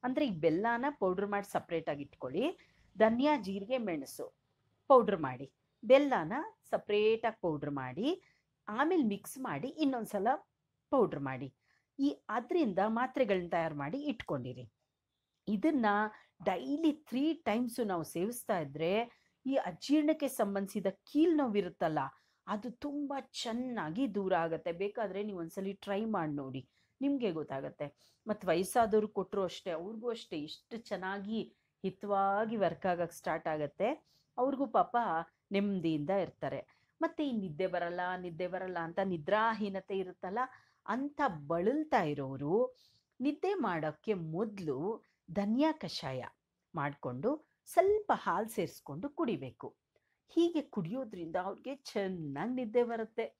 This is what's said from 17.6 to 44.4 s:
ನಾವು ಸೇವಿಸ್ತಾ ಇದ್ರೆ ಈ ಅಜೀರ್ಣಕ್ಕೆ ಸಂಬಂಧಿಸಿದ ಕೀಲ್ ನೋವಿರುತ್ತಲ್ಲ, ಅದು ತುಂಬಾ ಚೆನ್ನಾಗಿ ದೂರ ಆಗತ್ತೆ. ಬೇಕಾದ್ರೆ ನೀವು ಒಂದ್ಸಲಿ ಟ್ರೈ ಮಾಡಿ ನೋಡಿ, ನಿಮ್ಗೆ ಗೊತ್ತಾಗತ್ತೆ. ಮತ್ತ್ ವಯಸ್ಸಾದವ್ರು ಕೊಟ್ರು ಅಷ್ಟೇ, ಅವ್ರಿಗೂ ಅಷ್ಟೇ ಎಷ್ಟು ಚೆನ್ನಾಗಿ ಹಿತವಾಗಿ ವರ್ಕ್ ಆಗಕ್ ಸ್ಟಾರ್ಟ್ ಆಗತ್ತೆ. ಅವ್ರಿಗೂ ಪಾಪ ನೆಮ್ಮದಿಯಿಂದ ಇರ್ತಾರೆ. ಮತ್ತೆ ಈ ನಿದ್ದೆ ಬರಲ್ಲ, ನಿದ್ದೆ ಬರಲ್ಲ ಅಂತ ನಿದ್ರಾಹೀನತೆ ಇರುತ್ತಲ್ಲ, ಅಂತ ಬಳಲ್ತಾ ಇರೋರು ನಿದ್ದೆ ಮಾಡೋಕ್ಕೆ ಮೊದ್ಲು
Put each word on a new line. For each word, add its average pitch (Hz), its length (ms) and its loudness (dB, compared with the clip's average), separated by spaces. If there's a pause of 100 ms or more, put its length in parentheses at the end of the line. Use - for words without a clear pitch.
ನಾವು 185 200 0
ಸೇವಿಸ್ತಾ 196 560 -2
ಇದ್ರೆ 165 520 0 (340)
ಈ 269 100 0
ಅಜೀರ್ಣಕ್ಕೆ 294 720 2
ಸಂಬಂಧಿಸಿದ 196 640 0
ಕೀಲ್ 311 480 4
ನೋವಿರುತ್ತಲ್ಲ, 185 640 2 (480)
ಅದು 208 240 -4
ತುಂಬಾ 285 480 -4
ಚೆನ್ನಾಗಿ 240 960 -4
ದೂರ 190 180 2
ಆಗತ್ತೆ. 165 380 0
ಬೇಕಾದ್ರೆ 196 520 -4
ನೀವು 202 160 -6
ಒಂದ್ಸಲಿ 190 340 -6
ಟ್ರೈ 202 320 -4
ಮಾಡಿ 180 260 0
ನೋಡಿ, 135 380 -6 (320)
ನಿಮ್ಗೆ 269 300 0
ಗೊತ್ತಾಗತ್ತೆ. 147 840 -8 (120)
ಮತ್ತ್ 208 180 -4
ವಯಸ್ಸಾದವ್ರು 208 640 4
ಕೊಟ್ರು 202 360 -2
ಅಷ್ಟೇ, 175 280 -4
ಅವ್ರಿಗೂ 214 380 -6
ಅಷ್ಟೇ 226 300 -6
ಎಷ್ಟು - 380 -12
ಚೆನ್ನಾಗಿ 202 760 -6 (300)
ಹಿತವಾಗಿ 202 760 0
ವರ್ಕ್ 170 280 0
ಆಗಕ್ 175 280 0
ಸ್ಟಾರ್ಟ್ 165 340 -4
ಆಗತ್ತೆ. 160 580 -2 (320)
ಅವ್ರಿಗೂ 269 300 0
ಪಾಪ 214 300 4 (540)
ನೆಮ್ಮದಿಯಿಂದ 175 580 0
ಇರ್ತಾರೆ. 175 580 -2 (340)
ಮತ್ತೆ 320 280 -2
ಈ - 20 -2
ನಿದ್ದೆ 185 360 -2
ಬರಲ್ಲ, 175 320 -2 (180)
ನಿದ್ದೆ 180 300 -6
ಬರಲ್ಲ 180 320 -6
ಅಂತ 165 240 -4
ನಿದ್ರಾಹೀನತೆ 196 960 0
ಇರುತ್ತಲ್ಲ, 185 420 -6 (480)
ಅಂತ 277 340 -4 (260)
ಬಳಲ್ತಾ 226 560 2
ಇರೋರು 143 720 0 (460)
ನಿದ್ದೆ 302 320 0
ಮಾಡೋಕ್ಕೆ 185 600 -2
ಮೊದ್ಲು 175 880 -4 (280)